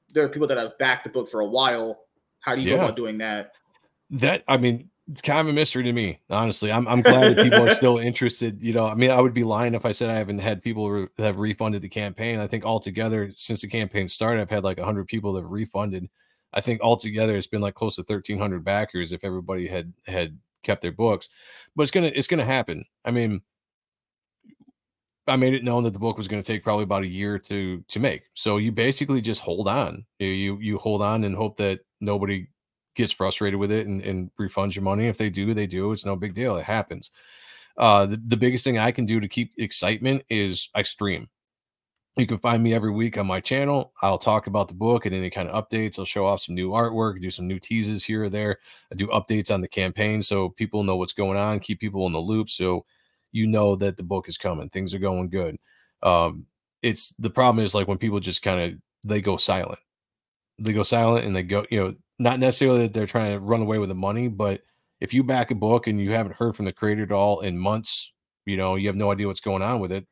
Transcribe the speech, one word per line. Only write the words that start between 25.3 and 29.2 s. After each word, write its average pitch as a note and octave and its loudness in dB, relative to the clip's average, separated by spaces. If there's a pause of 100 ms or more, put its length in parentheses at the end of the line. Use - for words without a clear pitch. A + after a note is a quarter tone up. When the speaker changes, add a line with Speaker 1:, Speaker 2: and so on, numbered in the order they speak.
Speaker 2:
made C3 6
it B2+ 0
known A#2+ 2
that A2+ 0
the F#2+ -10
book A2 -2
was G#2+ -6
gonna G#2 -4
take A2 -4
probably G#2+ 0
about G2 0
a F#2+ -4
year G2 -4
to, F#2+ -6
to - -4
make. C3 -2 (120)
So G#2 0
you A2 0
basically C3+ 0